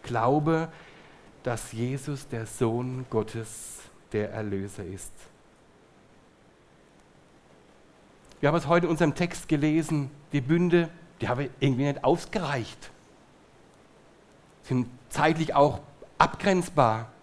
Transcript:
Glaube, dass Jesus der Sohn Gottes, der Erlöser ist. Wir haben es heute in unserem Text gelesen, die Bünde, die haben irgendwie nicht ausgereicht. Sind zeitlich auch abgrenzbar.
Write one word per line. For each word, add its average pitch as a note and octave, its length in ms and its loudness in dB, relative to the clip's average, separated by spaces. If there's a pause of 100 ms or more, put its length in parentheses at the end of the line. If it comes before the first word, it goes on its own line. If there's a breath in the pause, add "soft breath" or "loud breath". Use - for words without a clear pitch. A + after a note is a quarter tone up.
Glaube, D3 680 0 (720 loud breath)
dass A#2 300 -6
Jesus C3 560 -6
der A2+ 160 -8
Sohn B2+ 640 -2
Gottes, - 720 -6 (340)
der G#2 180 -2
Erlöser G2+ 540 -6
ist. F#2+ 260 -12 (3250)
Wir D3 80 2
haben D3+ 80 4
es E3 120 0
heute E3+ 180 4
in E3 60 0
unserem D#3 240 2
Text - 340 -4
gelesen, D3+ 600 0 (220)
die - 80 0
Bünde, E3+ 500 2 (300)
die A2 80 -4
haben B2+ 220 -2 (100)
irgendwie C3+ 240 2
nicht C#3+ 220 -2
ausgereicht. D3 840 -2 (1700)
Sind B2+ 240 0 (220)
zeitlich D#3+ 460 2
auch C#3+ 260 4 (360)
abgrenzbar. D3 920 2 (120)